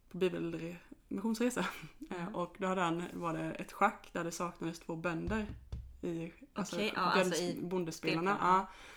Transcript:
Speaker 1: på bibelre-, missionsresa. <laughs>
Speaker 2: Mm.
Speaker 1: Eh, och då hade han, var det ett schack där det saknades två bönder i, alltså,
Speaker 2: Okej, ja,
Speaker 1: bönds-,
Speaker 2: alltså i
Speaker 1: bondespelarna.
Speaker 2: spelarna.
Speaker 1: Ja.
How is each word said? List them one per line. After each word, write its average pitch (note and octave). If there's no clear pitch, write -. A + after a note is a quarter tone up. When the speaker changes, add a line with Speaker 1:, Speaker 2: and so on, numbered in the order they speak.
Speaker 1:
på F3+
bibelre-, E3+
missionsresa. A3
<laughs> -
Speaker 2:
Mm. F3+
Speaker 1:
Eh, G#3
och E3+
då F#3+
hade F#3
han, E3+
var E3+
det D#3+
ett -
schack -
där F3
det E3
saknades E3+
två -
bönder F3
i, E3+
alltså, F#3
Speaker 2:
Okej, G#3
ja, -
Speaker 1:
bönds-, F3+
Speaker 2:
alltså F3
i F3
Speaker 1:
bondespelarna. F3
Speaker 2:
spelarna. F#3
Speaker 1:
Ja. G3